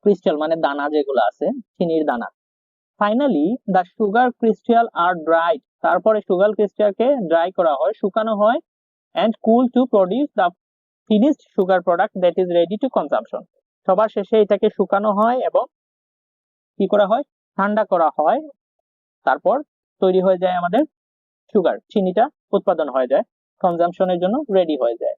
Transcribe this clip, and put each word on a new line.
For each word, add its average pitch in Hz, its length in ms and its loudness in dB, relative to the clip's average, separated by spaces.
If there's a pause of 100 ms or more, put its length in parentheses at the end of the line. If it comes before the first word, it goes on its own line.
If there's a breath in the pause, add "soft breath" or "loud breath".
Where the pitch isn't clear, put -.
ক্রিস্টাল 156 360 0
মানে 156 180 0
দানা 143 340 -2
যেগুলো 139 320 0
আছে, 165 380 -2
চিনির 160 460 -4
দানা। 123 200 -4 (760)
Finally, 208 720 0
the 180 100 2
sugar 220 440 0
crystal 233 560 0
are 175 400 -2
dried। 165 360 0 (220)
তারপরে 202 400 0
সুগার 202 320 0
ক্রিস্টালকে 214 640 0 (120)
ড্রাই 165 240 0
করা 165 240 0
হয়, 170 180 -2
শুকানো 220 420 -4
হয়, 214 220 2 (580)
and 196 160 0 (180)
cool 240 160 4 (100)
to 247 60 4 (120)
produce 208 440 2
the 185 120 2 (600)
finished 220 320 2 (160)
sugar 185 220 2
product 180 420 -2
that 175 120 2
is 185 140 -2
ready 175 360 0
to 262 140 -2
consumption। 156 460 -4 (420)
সবার 208 240 2
শেষে 214 320 0
এটাকে 208 280 2
শুকানো 202 440 -2
হয় 226 260 0
এবং 185 260 -2 (1120)
কি 196 100 -2
করা 202 200 2
হয়? 240 160 -2 (320)
ঠান্ডা 208 300 -2
করা 170 240 0 (100)
হয়। 175 200 2 (840)
তারপর 180 380 0 (380)
তৈরি 185 220 2
হয়ে 190 160 2
যায় 180 160 -2
আমাদের 175 260 -2 (760)
সুগার, 170 240 0
চিনিটা 185 520 -2 (220)
উৎপাদন 170 380 -2
হয়ে 131 180 -2
যায়, 135 140 0 (380)
কনজাম্পশনের 180 600 -2
জন্য 208 240 -2 (100)
রেডি 165 240 2
হয়ে 120 240 -2
যায়। 123 160 -6